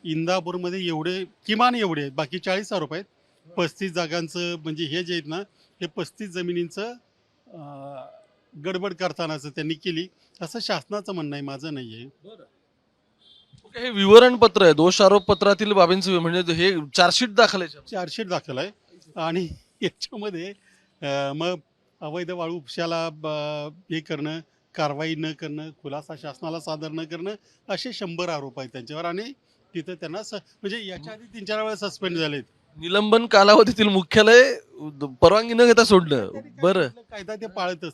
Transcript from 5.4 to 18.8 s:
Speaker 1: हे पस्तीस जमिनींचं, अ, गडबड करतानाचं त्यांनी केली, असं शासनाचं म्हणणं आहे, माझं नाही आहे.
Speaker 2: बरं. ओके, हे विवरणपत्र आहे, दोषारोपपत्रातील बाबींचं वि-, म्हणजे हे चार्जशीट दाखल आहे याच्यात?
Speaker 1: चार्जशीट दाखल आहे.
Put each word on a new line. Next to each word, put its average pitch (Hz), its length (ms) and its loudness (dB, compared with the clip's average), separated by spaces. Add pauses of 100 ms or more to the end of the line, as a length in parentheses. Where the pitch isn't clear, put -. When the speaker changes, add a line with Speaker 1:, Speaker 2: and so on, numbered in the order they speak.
Speaker 1:
हे 175 60 -8
पस्तीस 185 440 -12
जमिनींचं, 175 640 -8 (600)
अ, 165 60 -20 (1040)
गडबड 185 300 -6
करतानाचं 156 560 -8
त्यांनी 156 240 -8
केली, 170 340 -8 (320)
असं 180 180 -12
शासनाचं 202 540 -6
म्हणणं 151 240 -8
आहे, 143 80 -10
माझं 139 300 -12
नाही 120 200 -12
आहे. 120 120 -18
Speaker 2:
बरं. 170 380 -20 (1200)
ओके, 233 160 -16
हे 247 100 -4
विवरणपत्र 220 720 8
आहे, 160 120 8
दोषारोपपत्रातील 202 1000 4
बाबींचं 185 400 4
वि-, 175 80 2
म्हणजे 170 320 -2
हे 175 220 0 (220)
चार्जशीट 190 380 2
दाखल 202 280 2
आहे - 20 -6
याच्यात? 151 180 -18
Speaker 1:
चार्जशीट 185 460 -10
दाखल 147 300 -6
आहे. 180 120 -6 (460)